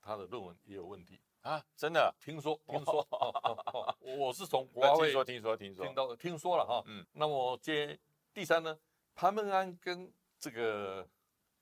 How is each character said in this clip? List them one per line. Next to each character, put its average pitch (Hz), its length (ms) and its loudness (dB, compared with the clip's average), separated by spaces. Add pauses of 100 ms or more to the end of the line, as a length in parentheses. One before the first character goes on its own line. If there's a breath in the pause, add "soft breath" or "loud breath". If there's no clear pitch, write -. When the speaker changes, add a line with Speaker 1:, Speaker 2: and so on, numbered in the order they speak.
Speaker 1:
他 104 140 -6
的 101 100 -6
论 101 180 -8
文 87 200 -12
也 101 120 -16
有 90 100 -10
问 92 200 -14
题。 - 160 -20 (200)
Speaker 2:
啊， 147 220 -6 (120)
真 151 180 -2
的？ 139 260 6
Speaker 1:
听 151 220 -10
说， 151 240 -2
听 143 200 -4
说。 147 200 2
Speaker 2:
<laughs> - 60 -20
Speaker 1:
哦， 123 180 0 (140)
哦， 117 220 -2
哦， 120 340 -4
我 131 340 -2
是 185 140 -10
从 135 200 0
国 - 140 -8
发 139 140 10
会 160 120 6
Speaker 2:
听 143 60 2
说， 131 120 4
听 123 160 -8
说， 110 160 0
听 98 180 -12
说。 90 100 -6
Speaker 1:
听 90 80 -6
到， 131 220 -2
听 165 240 -6
说 175 180 2
了 120 80 4
哈。 113 220 0
Speaker 2:
嗯。 104 240 -12
Speaker 1:
那 151 160 0
么 127 300 0
接， 147 420 -2 (340)
第 196 120 -6
三 165 180 4
呢， 156 160 -6 (340)
潘 175 180 4
孟 208 200 -2
安 190 260 0
跟 180 340 -8 (280)
这 151 100 -8
个 104 580 -2 (540)